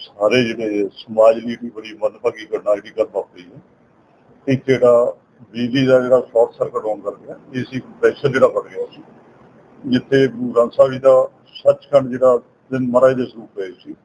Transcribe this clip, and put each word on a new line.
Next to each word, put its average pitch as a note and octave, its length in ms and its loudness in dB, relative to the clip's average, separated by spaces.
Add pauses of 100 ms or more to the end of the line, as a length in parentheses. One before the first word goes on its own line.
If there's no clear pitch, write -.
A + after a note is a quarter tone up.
ਸਾਰੇ A2 360 0
ਜਿਹੜੇ G#2+ 500 -4
ਸਮਾਜ A2 420 2
ਲਈ A#2 260 -10
ਵੀ A#2 80 -12
ਬੜੀ G#2+ 340 -18
ਮੰਦਭਾਗੀ G#2+ 420 -6
ਘਟਨਾ G#2 300 -4
ਜਿਹੜੀ G2+ 140 -14
ਕੱਲ੍ਹ G#2+ 240 -4
ਵਾਪਰੀ F#2 300 -10
ਹੈ। F#2+ 180 -20 (880)
ਇੱਕ C3+ 180 -2
ਜਿਹੜਾ A#2+ 480 4 (380)
ਬਿਜਲੀ B2 340 -2
ਦਾ B2+ 140 4
ਜਿਹੜਾ B2 220 2
ਸ਼ਾਰਟ A#2 320 0
ਸਰਕਟ A2+ 320 -8
ਹੋਣ G#2 160 -6
ਕਰਕੇ G2+ 580 -12
ਏ B2 40 -6
ਸੀ B2+ 160 -10
ਕੰਪਰੈਸਰ A#2 480 -2
ਜਿਹੜਾ B2+ 200 2
ਫਟ G#2 200 -4
ਗਿਆ F#2+ 180 -10
ਸੀ, - 180 -20 (840)
ਜਿੱਥੇ C3 420 0
ਗੁਰੂ A#2+ 240 -8
ਗ੍ਰੰਥ A#2 220 0
ਸਾਹਿਬ C3+ 180 4
ਜੀ C3 80 -10
ਦਾ C3 300 4 (180)
ਸੱਚਖੰਡ C#3 640 -2
ਜਿਹੜਾ B2+ 300 2 (320)
ਦਿਨ B2+ 200 -4
ਮਹਾਰਾਜ C3 240 4
ਦੇ B2 100 -4
ਸਰੂਪ A2+ 300 -20
ਪਏ F#2+ 160 -10
ਸੀ D3 340 -20